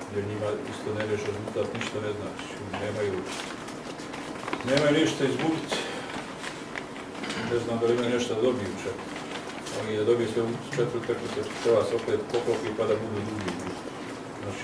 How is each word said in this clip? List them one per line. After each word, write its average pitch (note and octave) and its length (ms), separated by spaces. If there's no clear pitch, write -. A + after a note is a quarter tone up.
Jer G2+ 100
njima G#2 240
isto - 160
ne G#2+ 120
reći G#2 220
rezultat G#2 440
ništa A2+ 300
ne G#2 140
znači. F#2+ 280
Nemaju, G#2 340
nemaju D3 320
ništa D#3+ 220
izgubiti. C#3 540
Ne A#2+ 120
znam A#2 160
da A2+ 60
li A#2 80
imaju A#2+ 160
nešto A#2+ 260
da A2 60
dobiju G#2+ 420
čak. F#2 140
Oni G#2+ 180
da G#2+ 140
dobiju A#2 220
sve A#2 100
u A#2 80
četiri A#2+ 240
utakmice, - 400
treba A#2 200
se - 120
opet C3 240
poklopi A2+ 460
pa A2+ 120
da - 120
budu G#2 260
drugi. G2+ 240
Znači G2+ 220